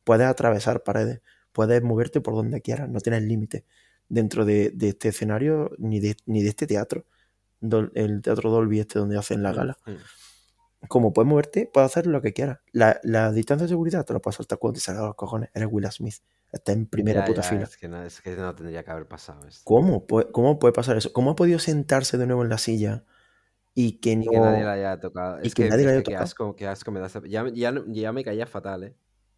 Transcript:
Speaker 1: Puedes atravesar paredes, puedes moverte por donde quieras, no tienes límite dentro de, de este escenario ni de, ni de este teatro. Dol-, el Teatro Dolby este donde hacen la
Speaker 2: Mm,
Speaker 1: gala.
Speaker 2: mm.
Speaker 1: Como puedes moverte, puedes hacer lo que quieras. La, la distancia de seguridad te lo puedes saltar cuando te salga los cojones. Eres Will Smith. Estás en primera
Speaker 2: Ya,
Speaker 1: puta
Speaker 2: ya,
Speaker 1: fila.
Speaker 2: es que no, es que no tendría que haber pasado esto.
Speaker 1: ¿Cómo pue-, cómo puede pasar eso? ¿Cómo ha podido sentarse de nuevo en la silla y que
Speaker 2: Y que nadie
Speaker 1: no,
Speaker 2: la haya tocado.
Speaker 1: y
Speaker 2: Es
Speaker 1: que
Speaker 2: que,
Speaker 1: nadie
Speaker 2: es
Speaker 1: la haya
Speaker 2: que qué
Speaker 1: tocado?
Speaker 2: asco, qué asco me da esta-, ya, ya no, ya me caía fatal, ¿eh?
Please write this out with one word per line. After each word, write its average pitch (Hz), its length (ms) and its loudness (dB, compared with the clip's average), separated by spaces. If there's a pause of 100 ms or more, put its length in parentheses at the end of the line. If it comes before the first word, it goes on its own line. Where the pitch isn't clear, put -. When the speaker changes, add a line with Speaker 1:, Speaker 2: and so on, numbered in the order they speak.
Speaker 1:
Puedes 117 220 6
atravesar 117 580 0
paredes, 113 380 -2 (300)
puedes 113 300 2
moverte 120 380 0
por 117 140 -4
donde 113 280 -2
quieras, 123 280 -6
no 113 100 -4
tienes 113 220 0
límite 110 420 -4 (440)
dentro 110 360 0
de, 104 260 4
de 101 200 -2
este - 200 -4
escenario 127 680 -2
ni 107 220 -2
de, 104 160 0 (100)
ni 110 160 0
de 104 80 2
este - 160 -4
teatro. - 400 -4 (560)
Dol-, 110 320 0
el 104 280 -2
Teatro 113 280 0
Dolby 110 300 2
este 104 200 -4
donde 104 180 -2
hacen 104 240 -4
la 95 100 0
Speaker 2:
Mm, - 20 -2
Speaker 1:
gala. 131 320 -4
Speaker 2:
mm. 98 220 -16 (800)
Speaker 1:
Como 117 240 4
puedes 113 160 4
moverte, 147 440 2
puedes 135 180 6
hacer 170 160 0
lo 147 160 0
que 107 100 -2
quieras. 131 280 -4 (100)
La, 113 320 4
la 110 300 2
distancia 143 320 0
de 170 60 -4
seguridad 165 340 -2
te - 80 -8
lo 117 100 -2
puedes 104 140 -4
saltar - 240 -6
cuando 117 180 -2
te - 60 -10
salga 98 220 -6
los 107 100 -8
cojones. 113 380 -6
Eres 110 160 -2
Will 101 200 -2
Smith. 110 260 -10 (360)
Estás - 240 -2
en 110 100 -2
primera 104 360 0
Speaker 2:
Ya, - 20 0
Speaker 1:
puta 95 180 0
Speaker 2:
ya, - 0 -
Speaker 1:
fila. 101 280 -2
Speaker 2:
es - 60 -20
que 92 120 -16
no, 87 140 -12
es 87 200 -16
que 90 140 -10
no 92 180 -8
tendría 82 300 -12
que 80 60 -16
haber 80 180 -10
pasado 73 380 -20
esto. - 280 0
Speaker 1:
¿Cómo 135 320 4
pue-, 110 260 2
cómo 139 260 4
puede 120 140 6
pasar 120 240 0
eso? - 160 -2
¿Cómo 127 200 2
ha 151 40 -2
podido 175 220 4
sentarse 143 600 0
de 123 80 0
nuevo 123 160 2
en 117 60 0
la 110 100 -2
silla 110 460 -2 (680)
y 117 260 0
que 113 180 2
Speaker 2:
Y 110 100 -2
que 113 120 6
nadie 110 220 4
Speaker 1:
no, - 20 0
Speaker 2:
la 104 80 -2
haya 98 280 -4
tocado. 90 400 -8
Speaker 1:
y - 20 -12
Speaker 2:
Es 113 120 -4
Speaker 1:
que 113 100 2
Speaker 2:
que, - 20 2
Speaker 1:
nadie 123 180 4
Speaker 2:
es - 20 4
Speaker 1:
la 131 60 4
haya 135 100 4
Speaker 2:
que - 40 -4
qué 104 80 -4
Speaker 1:
tocado? - 20 -6
Speaker 2:
asco, 98 400 -6
qué 101 100 -10
asco 98 260 -10
me 98 80 -6
da 92 60 -8
esta-, 95 200 -12
ya, 107 260 -4
ya 120 200 -2
no, 135 200 -6
ya 110 200 -4
me 131 120 -6
caía 113 220 -6
fatal, 95 380 -12
¿eh? 120 120 -20 (420)